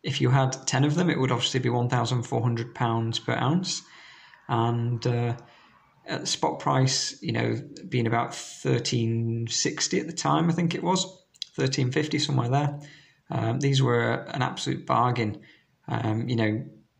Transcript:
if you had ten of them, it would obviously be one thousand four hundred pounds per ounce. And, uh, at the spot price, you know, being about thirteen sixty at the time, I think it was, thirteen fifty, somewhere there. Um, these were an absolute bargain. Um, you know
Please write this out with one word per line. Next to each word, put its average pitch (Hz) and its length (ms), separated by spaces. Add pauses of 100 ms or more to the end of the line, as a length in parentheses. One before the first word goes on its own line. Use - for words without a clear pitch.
if 139 200
you 127 100
had 131 340
ten 135 200
of 151 100
them, 175 160
it - 80
would 131 140
obviously 120 260
be 123 100
one 123 200
thousand 123 340
four 120 180
hundred 117 320
pounds 117 460
per - 160
ounce. 170 480 (680)
And, 120 560
uh, 120 320 (720)
at - 140
the - 60
spot 147 340
price, 131 600
you 156 120
know, 117 280 (280)
being 120 180
about 117 260
thirteen 117 1160
sixty - 500
at - 80
the 170 60
time, 156 360
I 170 40
think 170 240
it - 80
was, 185 200 (520)
thirteen 135 340
fifty, 151 300
somewhere 127 280
there. 143 300 (500)
Um, 113 300
these 139 240
were 120 300 (160)
an - 120
absolute - 460
bargain. 117 540 (480)
Um, 117 400
you 123 80
know 110 280 (360)